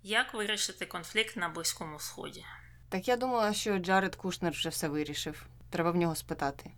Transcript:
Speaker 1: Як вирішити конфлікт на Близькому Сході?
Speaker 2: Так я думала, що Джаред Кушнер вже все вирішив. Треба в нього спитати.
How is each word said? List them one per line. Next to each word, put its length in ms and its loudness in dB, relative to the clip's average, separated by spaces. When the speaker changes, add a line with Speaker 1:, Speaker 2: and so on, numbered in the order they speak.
Speaker 1:
Як 300 2
вирішити 520 -2
конфлікт 520 -2
на 120 0
Близькому 500 -4
Сході? 460 -10
Speaker 2:
Так 180 0
я 100 6
думала, 360 2
що 240 0
Джаред 380 4
Кушнер 380 -2
вже 160 -2
все 180 -2
вирішив. 580 -2
Треба 220 4
в 40 0
нього 200 4
спитати. 640 -4